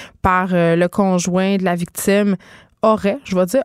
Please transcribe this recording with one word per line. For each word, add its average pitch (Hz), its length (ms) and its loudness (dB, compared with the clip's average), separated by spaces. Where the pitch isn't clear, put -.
par, 185 300 2
euh, 170 220 2
le 175 140 2
conjoint 190 680 0
de 190 80 -2
la 175 100 0
victime. 196 600 -2
Aurait, 214 440 0
je 190 100 -6
vais 180 120 2
dire 254 180 0